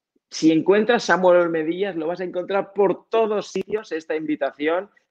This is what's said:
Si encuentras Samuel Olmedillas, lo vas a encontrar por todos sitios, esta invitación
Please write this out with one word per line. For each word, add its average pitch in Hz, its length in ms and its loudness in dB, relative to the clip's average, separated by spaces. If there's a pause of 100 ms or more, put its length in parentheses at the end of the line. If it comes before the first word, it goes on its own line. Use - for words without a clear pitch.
(300)
Si 160 220 2
encuentras 208 520 2
Samuel 180 380 4
Olmedillas, 170 540 -2
lo 156 120 -4
vas 175 120 -6
a 185 60 -6
encontrar 180 480 -6
por 185 360 0
todos 214 420 -2
sitios, 208 420 -6
esta 160 240 -6
invitación 151 720 -4 (220)